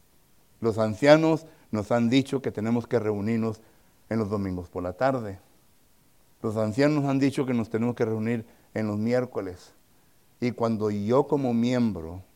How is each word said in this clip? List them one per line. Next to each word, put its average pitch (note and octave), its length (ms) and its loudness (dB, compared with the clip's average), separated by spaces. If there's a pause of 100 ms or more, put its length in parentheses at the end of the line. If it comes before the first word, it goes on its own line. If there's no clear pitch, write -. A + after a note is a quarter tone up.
(600)
Los A2+ 180 0
ancianos D3+ 680 4 (240)
nos G#2+ 220 -2
han A#2 180 2
dicho C3 320 2
que A#2+ 80 -4
tenemos A2+ 360 -2
que B2 120 0
reunirnos G#2+ 640 -2 (480)
en A2 100 -2
los G#2+ 100 -2
domingos G2 400 -4
por F2+ 140 -8
la F2+ 120 -6
tarde. A#2+ 440 -2 (1040)
Los A2 140 -2
ancianos C#3 480 2
han C3+ 140 0
dicho C3+ 280 0
que B2+ 80 -2
nos A2+ 160 -2
tenemos A2+ 240 0
que A#2+ 100 -2
reunir A2 400 -2 (300)
en A2 120 -2
los G#2 120 -2
miércoles. A#2 720 -4 (680)
Y A#2+ 120 -2
cuando G#2+ 380 -2
yo A2 360 2
como C#3 260 0
miembro A2 680 0 (140)